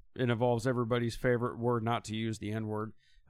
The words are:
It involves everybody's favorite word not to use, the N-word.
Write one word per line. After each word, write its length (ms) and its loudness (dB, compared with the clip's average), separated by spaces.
It 140 2
involves 380 2
everybody's 480 0
favorite 420 0
word 260 0
not 220 0
to 100 -6
use, 240 -2
the 120 -6
N-word. 420 -4